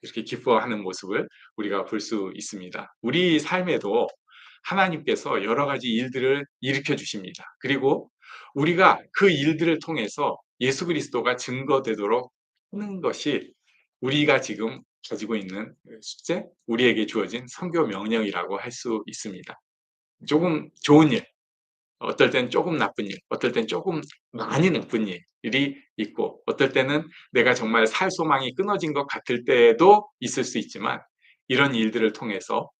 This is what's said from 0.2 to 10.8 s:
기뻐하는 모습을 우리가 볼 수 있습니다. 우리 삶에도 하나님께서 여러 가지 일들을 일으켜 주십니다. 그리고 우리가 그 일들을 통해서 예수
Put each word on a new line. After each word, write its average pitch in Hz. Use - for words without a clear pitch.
기뻐하는 117
모습을 95
우리가 101
볼 110
수 98
있습니다. -
우리 165
삶에도 147
하나님께서 147
여러 123
가지 127
일들을 127
일으켜 139
주십니다. -
그리고 139
우리가 165
그 196
일들을 156
통해서 139
예수 135